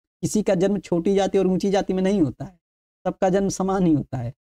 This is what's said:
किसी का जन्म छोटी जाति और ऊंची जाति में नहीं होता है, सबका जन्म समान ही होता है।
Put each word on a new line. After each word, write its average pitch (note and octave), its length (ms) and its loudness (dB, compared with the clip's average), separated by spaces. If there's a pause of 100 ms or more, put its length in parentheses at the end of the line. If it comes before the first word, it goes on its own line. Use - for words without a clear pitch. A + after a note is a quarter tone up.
(220)
किसी G3+ 200 0
का G3 120 2
जन्म G3 240 0
छोटी F3+ 360 -2
जाति F#3+ 240 0
और F#3+ 80 2
ऊंची F#3 240 0
जाति F#3+ 220 0
में F#3 100 -2
नहीं G3 200 2
होता C3+ 220 -4
है, - 160 -20 (460)
सबका F#3 220 0
जन्म G3 200 2
समान F#3+ 380 0
ही D#3+ 80 4
होता C3+ 240 -4
है। A#2 160 -8 (140)